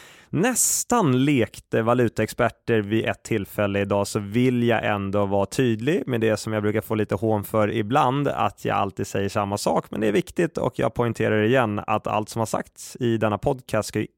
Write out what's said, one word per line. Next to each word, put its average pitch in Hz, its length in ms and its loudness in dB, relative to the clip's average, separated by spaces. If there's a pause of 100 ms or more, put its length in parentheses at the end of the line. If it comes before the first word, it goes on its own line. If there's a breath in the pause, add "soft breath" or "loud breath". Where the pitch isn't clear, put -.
(320 loud breath)
nästan 165 920 2
lekte 120 560 0
valutaexperter 117 1000 0
vid 107 240 0
ett 107 180 -4
tillfälle 101 580 -2
idag, 101 260 0
så - 120 -4
vill 120 440 0
jag 117 220 2
ändå 101 400 0
vara 98 200 0
tydlig 131 640 0
med 117 140 -2
det 110 160 2
som 107 160 -6
jag 107 100 0
brukar 104 180 0
få - 140 -4
lite 107 200 0
hån 107 280 0
för 107 280 0
ibland, 131 560 0
att - 380 -2
jag 107 120 0
alltid 101 300 -4
säger 98 220 -2
samma 101 280 -2
sak, - 340 -2
men 202 100 -6
det 220 60 0
är 202 40 2
viktigt 175 460 -2
och - 220 -2
jag 123 140 0
poängterar 110 500 0
igen 110 440 2
att 107 200 -2
allt 107 220 -2
som 113 100 -6
har 110 60 0
sagts - 540 -8
i 117 180 0
denna 107 200 0
podcast 123 520 -2
ska 107 100 -2
ju - 80 -2 (100)